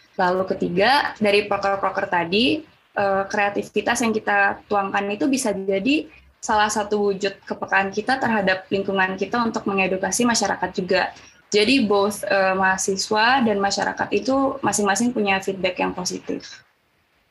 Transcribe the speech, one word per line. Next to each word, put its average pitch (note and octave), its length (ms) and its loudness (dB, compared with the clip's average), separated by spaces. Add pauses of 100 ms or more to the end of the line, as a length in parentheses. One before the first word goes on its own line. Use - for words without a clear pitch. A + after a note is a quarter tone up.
(180)
Lalu F#3 320 2
ketiga, F#3+ 720 2
dari G#3 240 4
proker-proker G3 640 -2
tadi, G3+ 480 0 (400)
eh, G3 320 0
kreativitas G#3 720 -2
yang A3+ 80 2
kita G#3 560 0
tuangkan G3+ 480 -2
itu C#4 160 0
bisa A#3+ 240 0
jadi G3 560 0 (320)
salah G#3+ 240 2
satu G#3 320 -2
wujud G3 480 -2
kepekaan G3 480 -2
kita B3+ 240 -2
terhadap G3+ 480 0
lingkungan G3 480 0
kita G3 240 -4
untuk A3+ 320 -2
mengedukasi F#3+ 560 0
masyarakat G3+ 480 0
juga. F3+ 400 0 (400)
Jadi G#3+ 320 4
both, G3+ 400 0
eh, F#3+ 240 2
mahasiswa G3 960 2
dan G3+ 160 2
masyarakat G3 480 -2
itu C4+ 480 0
masing-masing G#3 560 0
punya G3 240 0
feedback F#3 400 -4
yang F#3 160 -2
positif. - 720 -8 (640)